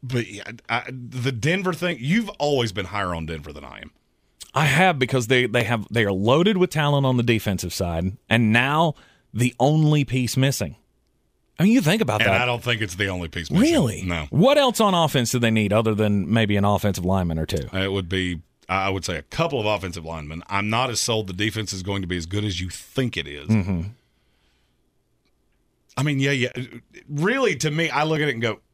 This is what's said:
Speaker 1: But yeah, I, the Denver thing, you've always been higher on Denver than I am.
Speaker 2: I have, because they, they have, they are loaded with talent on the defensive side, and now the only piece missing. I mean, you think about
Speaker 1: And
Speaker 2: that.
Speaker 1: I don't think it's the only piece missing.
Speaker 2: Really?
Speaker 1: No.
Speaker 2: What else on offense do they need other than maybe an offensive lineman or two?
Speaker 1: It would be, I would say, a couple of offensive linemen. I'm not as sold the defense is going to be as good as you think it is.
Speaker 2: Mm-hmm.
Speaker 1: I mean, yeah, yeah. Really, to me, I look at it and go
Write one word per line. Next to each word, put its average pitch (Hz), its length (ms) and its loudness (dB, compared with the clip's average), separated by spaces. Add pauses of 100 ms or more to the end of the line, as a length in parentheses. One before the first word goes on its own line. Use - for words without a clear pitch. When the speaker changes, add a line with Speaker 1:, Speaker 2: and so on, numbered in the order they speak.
Speaker 1:
But 123 280 -2
yeah, 101 200 -14 (180)
I, 117 220 -2
the 127 420 -6
Denver 175 420 0
thing, 170 260 -4
you've 185 380 0
always 135 340 0
been 92 140 -6
higher 95 280 -4
on 82 120 -6
Denver 78 260 -10
than 71 120 -16
I 57 160 -16
am. - 100 -20 (640)
Speaker 2:
I 147 100 2
have, 156 340 4
because 127 280 0
they, 127 200 4
they 117 180 0
have, 110 260 -2
they 110 140 2
are 101 80 0
loaded 139 440 4
with 180 140 2
talent 147 340 2
on 127 140 2
the 120 40 2
defensive 104 520 0
side, 90 420 -2 (120)
and 113 240 4
now 143 420 2 (400)
the 120 260 0
only 151 440 4
piece 123 320 -2
missing. 131 400 0 (840)
I 160 60 4
mean, 208 80 6
you 247 100 4
think 180 180 4
about 107 220 2
Speaker 1:
And 117 80 4
Speaker 2:
that. 117 100 2
Speaker 1:
I 123 60 0
don't 120 160 -2
think 117 180 -2
it's 98 140 -4
the 98 140 -2
only 90 200 -4
piece 82 220 -8
missing. 240 220 4
Speaker 2:
Really? 127 300 0
Speaker 1:
No. 85 280 -4
Speaker 2:
What 254 260 4
else 269 240 2
on 202 140 4
offense 147 380 2
do 127 60 0
they 117 120 4
need 107 240 2
other 110 200 4
than 101 380 2
maybe 107 240 2
an 101 80 2
offensive 101 400 0
lineman 87 340 0
or 80 80 0
two? 67 260 -4
Speaker 1:
It 95 200 -2
would 95 160 -2
be, 90 320 -2 (280)
I 95 220 0
would 95 140 -4
say, 90 120 -4
a 73 60 -8
couple 160 380 -4
of 104 60 -2
offensive 90 380 -4
linemen. 80 440 -10
I'm 101 220 -2
not 123 200 0
as 110 100 -4
sold 110 280 -2
the 95 40 -8
defense 104 400 -4
is 95 100 -10
going 98 200 -4
to 87 60 -8
be 90 80 -4
as 82 100 -6
good 101 180 -4
as 92 160 -4
you 92 100 -6
think - 460 -4
it 78 100 -6
is. 71 220 -14
Speaker 2:
Mm-hmm. 95 340 0 (2250)
Speaker 1:
I 127 60 -2
mean, 143 180 0
yeah, 139 120 2
yeah. 123 180 0 (580)
Really, 190 480 0
to 151 140 -2
me, 156 180 0
I 143 160 2
look 156 160 0
at 147 80 2
it 139 40 0
and 113 100 -4
go 110 180 -2 (140)